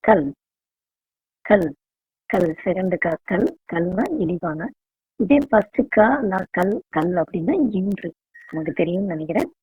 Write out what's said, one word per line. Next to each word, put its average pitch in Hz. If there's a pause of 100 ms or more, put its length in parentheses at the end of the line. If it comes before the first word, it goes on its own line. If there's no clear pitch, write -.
கல், 220 (1200)
கல், 190 (640)
கல், 175 (140)
செகண்ட் 185
கா, 170 (180)
கல், 196 (240)
கல்னா 185 (160)
இழிவான. 165 (560)
இதே 285 (120)
ஃபர்ஸ்ட் 214 (160)
கா, 214 (220)
லா, 190 (180)
கல், 190 (220)
கல் 175
அப்படின்னா 175 (260)
இன்று. 185 (380)
நமக்கு 156
தெரியும்னு 180
நினைக்கிறேன். 156 (100)